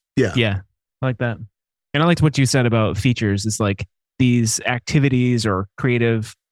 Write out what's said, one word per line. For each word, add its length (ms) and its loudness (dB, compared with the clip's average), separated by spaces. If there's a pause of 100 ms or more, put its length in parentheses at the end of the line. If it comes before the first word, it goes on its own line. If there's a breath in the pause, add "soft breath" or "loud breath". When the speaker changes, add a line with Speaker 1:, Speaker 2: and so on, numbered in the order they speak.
(160)
Speaker 1:
Yeah. 200 0
Speaker 2:
Yeah. 260 0 (400)
I 40 -4
like 140 -4
that. 180 -4 (560)
And 80 0
I 60 2
liked 160 2
what 160 2
you 80 2
said 180 2
about 320 0
features. 480 0
It's 140 -4
like 260 -2 (320)
these 440 2
activities 840 0
or 220 -2 (100)
creative 580 0 (160)